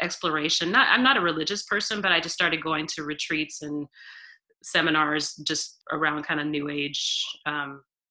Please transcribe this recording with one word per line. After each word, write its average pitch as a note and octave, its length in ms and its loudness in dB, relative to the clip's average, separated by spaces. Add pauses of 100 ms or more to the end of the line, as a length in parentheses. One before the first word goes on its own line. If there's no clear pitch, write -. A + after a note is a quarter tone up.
exploration. E3 720 0
Not, B3 180 6
I'm B3 140 2
not C4 120 6
a G#3+ 40 2
religious E3 420 0
person, G#3 380 -2
but G3 100 2
I E3+ 80 6
just E3 160 -2
started E3 260 2
going D#3 280 0
to D#3 160 -6
retreats D3+ 580 -4
and D3 240 -4 (800)
seminars D#3 720 2
just D3+ 440 -4 (120)
around D3+ 340 0
kinda D3+ 180 -2
new D3 240 -2
age, D3 560 -2 (220)
um, C#3 380 -6 (260)